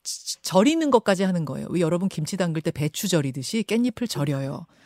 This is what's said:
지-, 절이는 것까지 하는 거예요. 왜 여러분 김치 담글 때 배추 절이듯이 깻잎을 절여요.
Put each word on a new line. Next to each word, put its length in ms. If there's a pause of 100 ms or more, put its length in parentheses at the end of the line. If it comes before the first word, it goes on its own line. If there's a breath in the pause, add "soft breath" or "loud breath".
지-, 400
절이는 480
것까지 340
하는 200
거예요. 260
왜 100
여러분 280
김치 280
담글 260
때 100
배추 360
절이듯이 540
깻잎을 460
절여요. 580 (200 soft breath)